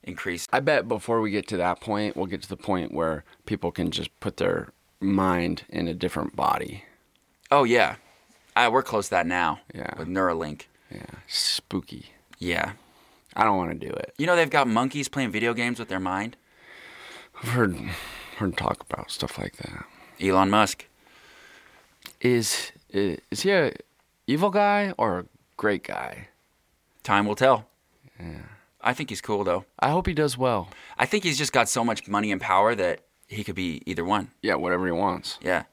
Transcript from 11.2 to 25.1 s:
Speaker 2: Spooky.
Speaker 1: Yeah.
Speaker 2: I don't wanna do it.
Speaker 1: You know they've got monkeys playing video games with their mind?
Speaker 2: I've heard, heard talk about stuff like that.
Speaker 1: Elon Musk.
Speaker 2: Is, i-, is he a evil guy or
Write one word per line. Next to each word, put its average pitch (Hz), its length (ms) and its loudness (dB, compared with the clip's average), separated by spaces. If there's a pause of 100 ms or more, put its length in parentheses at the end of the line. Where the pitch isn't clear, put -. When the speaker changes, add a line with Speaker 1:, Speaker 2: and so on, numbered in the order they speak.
Speaker 2:
Spooky. - 800 -4 (320)
Speaker 1:
Yeah. 87 340 -2 (640)
Speaker 2:
I 107 80 4
don't 104 140 4
wanna 85 160 -2
do - 160 -8
it. - 280 -8
Speaker 1:
You 151 80 0
know 175 80 4
they've 165 160 4
got 143 160 4
monkeys 127 420 0
playing 131 220 -2
video 113 240 0
games 120 240 -2
with 113 100 -10
their 92 120 -4
mind? 95 360 -4 (1040)
Speaker 2:
I've 117 100 -6
heard, 117 260 2 (640)
heard 98 180 -2
talk - 240 -2 (100)
about - 220 -8
stuff - 260 -8
like - 200 -8
that. - 260 -12 (360)
Speaker 1:
Elon 95 300 4
Musk. - 360 4 (1300)
Speaker 2:
Is, 120 520 2 (200)
i-, 98 260 0 (120)
is - 120 -6
he 190 100 2
a 175 200 4 (540)
evil 160 240 2
guy 202 480 4
or 95 220 0